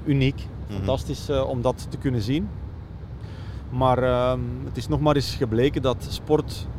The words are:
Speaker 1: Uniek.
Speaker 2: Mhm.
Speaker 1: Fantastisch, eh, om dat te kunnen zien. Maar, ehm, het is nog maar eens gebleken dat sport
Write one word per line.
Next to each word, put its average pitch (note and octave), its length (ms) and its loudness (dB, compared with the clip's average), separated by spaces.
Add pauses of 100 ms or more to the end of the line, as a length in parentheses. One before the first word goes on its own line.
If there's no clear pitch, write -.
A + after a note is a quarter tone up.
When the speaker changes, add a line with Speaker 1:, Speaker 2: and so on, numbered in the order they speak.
Speaker 1:
Uniek. C#3 420 2 (200)
Speaker 2:
Mhm. - 100 -6
Speaker 1:
Fantastisch, C3+ 520 -2
eh, C3+ 200 2
om B2+ 140 -2
dat B2 260 0
te - 80 -6
kunnen B2 260 0
zien. D3 260 0 (1200)
Maar, B2+ 320 4
ehm, B2+ 380 4 (240)
het A#2+ 120 -6
is B2 120 -4
nog C#3+ 120 2
maar D3+ 140 6
eens C#3 200 0
gebleken C3 480 2
dat B2+ 260 0
sport - 580 0 (120)